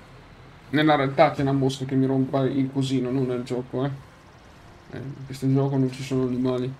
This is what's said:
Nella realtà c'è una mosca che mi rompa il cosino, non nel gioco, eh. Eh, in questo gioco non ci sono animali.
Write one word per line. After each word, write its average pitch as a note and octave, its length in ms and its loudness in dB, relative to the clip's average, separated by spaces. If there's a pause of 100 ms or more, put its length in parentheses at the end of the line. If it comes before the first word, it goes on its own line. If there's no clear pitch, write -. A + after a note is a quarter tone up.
(720)
Nella D3+ 260 4
realtà C#3 360 4
c'è D3 100 -2
una C#3 100 2
mosca C3+ 320 0
che C3+ 100 -4
mi C3 120 4
rompa C3+ 380 0
il C3+ 280 0
cosino, C3 380 0
non C3 160 0
nel B2 160 -2
gioco, B2+ 420 -4
eh. C#3 240 -6 (840)
Eh, - 60 -10
in C3+ 280 -12
questo C3+ 260 -4
gioco C#3 240 2
non C3 140 2
ci C3+ 120 -10
sono C3 240 -2
animali. B2+ 540 -2